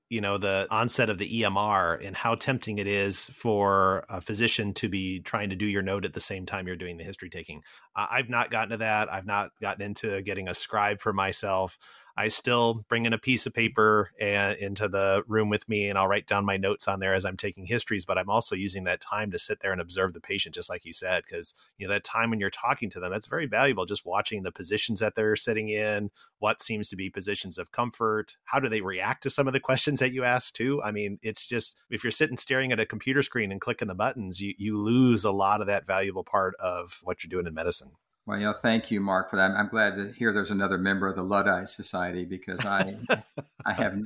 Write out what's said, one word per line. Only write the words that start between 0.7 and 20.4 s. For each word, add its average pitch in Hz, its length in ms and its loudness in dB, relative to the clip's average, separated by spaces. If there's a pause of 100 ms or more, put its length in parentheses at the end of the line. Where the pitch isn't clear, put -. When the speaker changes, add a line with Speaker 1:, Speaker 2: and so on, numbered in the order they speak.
Speaker 1:
onset 113 400 2
of 98 80 0
the 104 200 -2
E 110 60 2
M 98 140 2
R 95 380 4
and 95 200 -10
how 117 180 0
tempting 117 440 -2
it 98 80 -2
is 101 400 0
for 98 800 4
a 95 140 -8
physician 107 500 0
to 104 160 -2
be 92 320 -2
trying 104 300 -4
to 95 60 -4
do 104 100 -2
your 98 160 2
note 98 240 -2
at 85 80 -6
the 98 60 -6
same 95 260 -6
time 92 200 -6
you're 90 100 -6
doing 87 200 -10
the 82 80 -14
history 95 240 -12
taking. 80 320 -12 (340)
I, 101 180 -2
I've 120 180 -2
not 120 200 0
gotten 110 200 -2
to 113 80 -4
that. 107 340 0
I've 95 140 -6
not 101 240 0 (100)
gotten 98 220 -4
into 101 400 -4
getting 95 260 -6
a 87 60 -4
scribe 104 460 0
for 107 120 0
myself. 95 640 0 (400)
I 104 120 0
still 117 600 2
bring 117 180 2
in 117 60 2
a 113 60 0
piece 127 260 2
of 131 100 -4
paper 107 680 4
and 101 380 2
into 101 280 -4
the 98 400 4
room 107 220 4
with 107 200 0
me, 104 200 0
and 98 100 2
I'll 98 80 6
write 101 220 2
down 101 160 2
my 98 120 2
notes 98 300 0
on 98 140 0
there 95 120 2
as 95 120 2
I'm 95 120 -4
taking 98 300 -8
histories, 107 380 -2
but 95 120 0
I'm 92 140 -2
also 110 240 2
using 95 300 -4
that 90 160 0
time 104 320 -4
to 87 60 -4
sit - 200 -4
there 98 140 -2
and 92 80 -2
observe 87 320 -2
the 82 80 -12
patient, 90 340 -6